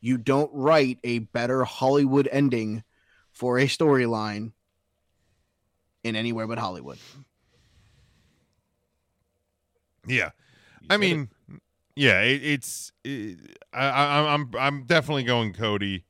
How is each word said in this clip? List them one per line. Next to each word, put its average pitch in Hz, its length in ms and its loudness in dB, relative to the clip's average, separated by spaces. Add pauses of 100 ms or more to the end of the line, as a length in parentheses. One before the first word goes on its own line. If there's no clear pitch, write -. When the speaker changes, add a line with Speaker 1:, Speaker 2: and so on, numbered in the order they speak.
Speaker 1:
You 123 180 -2
don't 135 340 0
write 143 520 2
a 120 160 -2
better 120 420 -2
Hollywood 135 720 2
ending 117 500 0 (480)
for 123 300 0
a 139 60 4
storyline 117 840 0 (1500)
in 113 140 -4
anywhere 110 320 -4
but 113 100 -6
Hollywood. 80 400 -10 (3000)
Speaker 2:
Yeah. 110 240 0 (520)
Speaker 3:
You - 80 -20
Speaker 2:
I 185 40 4
Speaker 3:
said - 20 -
it. - 20 2
Speaker 2:
mean, 165 300 0 (680)
yeah, 117 240 4
it, 127 240 2
it's, - 480 -6 (100)
it, 107 360 -10 (340)
I, 131 160 -2
I, 143 460 2
I'm, 147 240 -2
I'm 139 260 -2
definitely 147 400 0
going 117 300 0
Cody. 101 560 -2